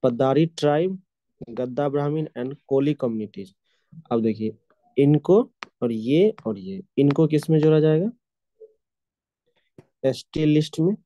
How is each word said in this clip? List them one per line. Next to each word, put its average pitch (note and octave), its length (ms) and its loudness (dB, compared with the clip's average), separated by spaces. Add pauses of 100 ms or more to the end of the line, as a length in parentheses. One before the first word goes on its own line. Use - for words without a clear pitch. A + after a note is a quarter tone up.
Padari C3+ 420 2
tribe, E3 560 -2 (480)
Gadda B2+ 400 -4
Brahmin D3 380 -4 (100)
and C3 180 -8 (120)
Koli C#3 260 0
communities। A2 600 -8 (560)
अब A#2 100 0
देखिए A2 360 -4 (400)
इनको D3+ 540 4 (300)
और A#2+ 100 -2
ये C#3 420 0 (120)
और G#2 140 -6
ये, F#2+ 240 -12 (140)
इनको C#3+ 300 4
किस D3+ 220 -2
में D#3+ 100 4
जोड़ा D#3 200 4
जाएगा? D#3 320 2 (1900)
एसटी C3+ 400 -2
list D3+ 340 2
में। F3+ 160 0 (100)